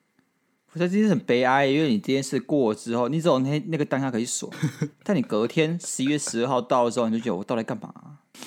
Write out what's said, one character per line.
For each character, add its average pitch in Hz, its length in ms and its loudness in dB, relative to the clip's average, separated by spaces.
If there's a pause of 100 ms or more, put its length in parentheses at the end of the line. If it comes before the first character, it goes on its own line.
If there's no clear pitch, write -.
(720)
我 - 40 -10
觉 175 80 0
得 180 40 0
这 185 60 -2
件 214 80 4
事 214 60 4
很 147 100 4
悲 123 260 2
哀， 135 200 4
因 139 160 2
为 156 80 2
你 110 80 2
这 98 100 -4
件 135 140 2
事 131 180 -4
过 131 320 2
了 107 60 -4
之 117 180 -4
后， 120 120 0
你 156 120 -2
只 160 80 0
有 135 120 6
那， 139 280 0
那 160 100 -2
个 143 80 -2
当 135 140 -2
下 135 120 -2
可 113 80 -2
以 117 60 -2
爽， - 260 -8 (260)
<laughs> - 260 -8
但 208 120 0
你 139 60 2
隔 110 260 0
天 160 320 0
十 - 240 -6
一 131 40 0
月 147 100 2
十 220 240 -2
二 208 60 2
号 127 140 2
到 123 240 2
的 120 60 0
时 117 80 -2
候， 113 100 2
你 113 80 0
就 113 60 -4
觉 117 80 -2
得 87 60 -2
我 98 60 -6
到 123 120 -4
底 113 80 0
干 127 160 -6
嘛 - 160 -14
啊？ - 240 -20 (280)